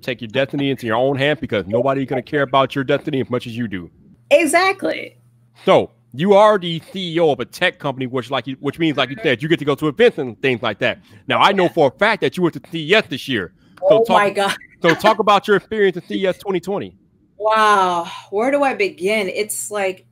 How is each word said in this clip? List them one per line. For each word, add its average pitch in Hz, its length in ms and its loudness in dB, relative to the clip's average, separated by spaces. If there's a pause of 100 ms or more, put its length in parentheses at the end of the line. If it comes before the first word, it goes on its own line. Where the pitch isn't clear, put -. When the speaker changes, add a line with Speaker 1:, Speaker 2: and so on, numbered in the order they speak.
Speaker 1:
Take 127 200 -8
your 120 80 -10
destiny 139 420 -2
into 123 160 -6
your 110 80 0
own 131 220 0
hand 143 220 0
because 107 280 -4
nobody's 131 400 0
gonna 131 140 -4
care 143 200 -4
about 135 340 0
your 139 80 -2
destiny 139 380 -2
as 110 80 -6
much 123 180 -6
as 113 80 -10
you 120 120 -4
do. 90 220 -10 (420)
Speaker 2:
Exactly. 339 840 0 (480)
Speaker 1:
So 139 260 4 (220)
you 180 200 2
are 214 240 6
the 170 240 -6 (100)
C 180 240 -8
E 165 40 0
O 160 120 4
of 123 80 -2
a 117 60 -6
tech - 340 -4
company, 131 280 -6
which, 120 220 -6
like 131 180 -4
you, 131 120 -8
which 143 200 -6
means, 160 180 0
like 127 120 0
you 135 140 -12
said, 131 200 0
you 156 60 -4
get 160 100 2
to 143 60 -10
go 143 100 0
to 156 120 -2
events 214 300 4
and 127 240 -8
things 127 200 0
like 110 180 -4
that. 110 200 -2 (280)
Now, 117 120 2
I 170 120 6
know 185 180 2
for 147 200 2
a - 80 -2
fact 208 240 0
that 143 160 -2
you 185 60 0
went 160 120 0
to 135 60 -14 (100)
C 160 180 -6
E 185 40 2
S 214 140 2
this 135 200 -10
year. 104 260 -4 (260)
So 185 100 -2
Speaker 2:
Oh 220 160 6
Speaker 1:
talk, 185 160 4
Speaker 2:
my 202 80 0
God. 196 260 -2 (140)
<laughs> - 120 -20
Speaker 1:
so 165 140 4
talk 214 240 2
about 202 280 2
your 202 100 4
experience 196 400 -2
at 165 100 -10
C 202 160 -4
E 185 40 0
S 180 100 -2
twenty 190 220 -6
twenty. 160 380 -8 (400)
Speaker 2:
Wow. 202 720 2 (220)
Where 226 200 -2
do 285 120 2
I 262 100 0
begin? 196 560 -2
It's - 400 -8
like 196 420 -6